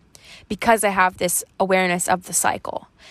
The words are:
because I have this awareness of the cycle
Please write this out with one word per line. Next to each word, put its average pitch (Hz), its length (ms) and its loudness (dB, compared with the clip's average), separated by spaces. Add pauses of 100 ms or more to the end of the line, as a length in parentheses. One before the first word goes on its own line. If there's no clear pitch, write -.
(480)
because 220 380 2
I 202 40 4
have 185 280 0
this - 260 -2 (160)
awareness 185 480 2
of 180 160 0
the 180 100 -14
cycle - 540 -4 (240)